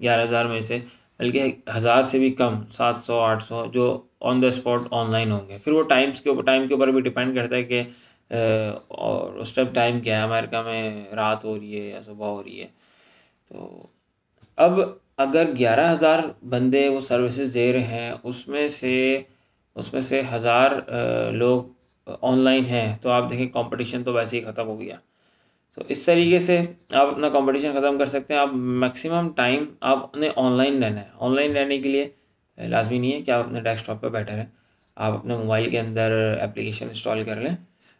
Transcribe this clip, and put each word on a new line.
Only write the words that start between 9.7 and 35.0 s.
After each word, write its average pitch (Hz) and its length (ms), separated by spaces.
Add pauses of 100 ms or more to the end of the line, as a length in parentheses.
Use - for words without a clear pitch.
क्या 113 180
है, 107 60
अमेरिका 113 380
में 110 500
रात 107 320
हो 110 120
रही 104 160
है 101 200
या 98 100
सुबह 104 240
हो 104 140
रही 98 180
है। 95 80 (840)
तो 50 380 (680)
अब 180 420 (180)
अगर 147 340
ग्यारह 123 380
हज़ार 160 440 (100)
बंदे 127 440
वो 135 120
सर्विसेज 123 480
दे 120 240
रहे 127 100
हैं, 117 300
उसमें 139 560
से, 131 580 (500)
उसमें 131 240
से 135 220
हज़ार, 123 520
अ, 120 560
लोग 123 460 (460)
ऑनलाइन 131 420
हैं, 113 340
तो 127 120
आप 123 140
देखें 123 240
कंपटीशन 120 540
तो 123 100
वैसे 117 260
ही 117 40
ख़त्म 113 220
हो 110 120
गया। 107 240 (760)
तो - 60
इस - 240
तरीके 170 340
से 175 360 (180)
आप 139 140
अपना 147 200
कंपटीशन 139 440
ख़त्म 139 260
कर 143 80
सकते 139 280
हैं। 147 60
आप 139 140
मैक्सिमम 127 760
टाइम 143 400 (140)
आपने 135 460
ऑनलाइन 131 560
रहना 107 160
है। 98 100 (100)
ऑनलाइन 139 320
रहने 139 260
के 135 100
लिए 143 260 (460)
लाजमी 113 380
नहीं 123 140
है 147 100
कि 131 100
आप 120 120
अपने 120 160
डेस्कटॉप 113 420
पे 120 60
बैठे 107 240
रहें, 107 140 (520)
आप 107 160